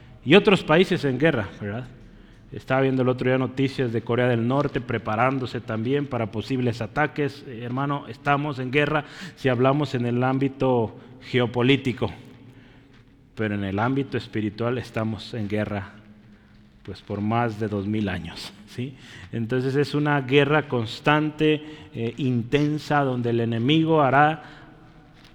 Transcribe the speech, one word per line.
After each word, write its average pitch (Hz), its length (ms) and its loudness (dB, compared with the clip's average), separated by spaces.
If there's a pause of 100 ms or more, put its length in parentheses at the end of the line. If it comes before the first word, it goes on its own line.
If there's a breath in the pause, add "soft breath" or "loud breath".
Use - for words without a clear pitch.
(260 loud breath)
y 143 80 6
otros 202 280 6
países 160 440 2
en 127 120 0
guerra, 135 300 2 (100)
¿verdad? 107 280 -6 (680 soft breath)
Estaba 131 300 -2
viendo 131 200 2
el 123 60 4
otro 127 220 0
día 131 80 4
noticias 131 540 -2
de 113 100 -2
Corea 123 260 2
del 117 180 2
Norte 135 360 0
preparándose 120 800 -2
también 120 460 -2
para 117 200 -4
posibles 117 560 -4
ataques. 147 640 -4
Eh, 110 140 -14
hermano, 139 460 -4
estamos 143 500 -2
en 127 120 -6
guerra 147 340 2 (320 loud breath)
si - 120 0
hablamos 131 460 2
en 123 100 0
el 120 180 0
ámbito 131 720 2 (280 loud breath)
geopolítico, 123 880 2 (1200 soft breath)
pero 107 200 -2
en 101 100 -2
el 98 140 -2
ámbito 131 400 -2
espiritual 113 580 -4
estamos 110 560 -6
en 107 160 -6
guerra, 101 440 -4 (880 soft breath)
pues, - 200 -14
por 101 180 -6
más 110 400 0
de 110 80 -2
dos 101 180 -2
mil 107 220 0
años, 85 420 -8 (160)
¿sí? 127 280 -10 (360 loud breath)
Entonces 127 460 -2
es 143 180 0
una 147 280 2
guerra 143 460 4
constante, 151 920 0 (320 loud breath)
eh, 117 220 -4
intensa, 143 840 0
donde 127 260 0
el 117 120 2
enemigo 143 600 2
hará 147 420 4 (920 loud breath)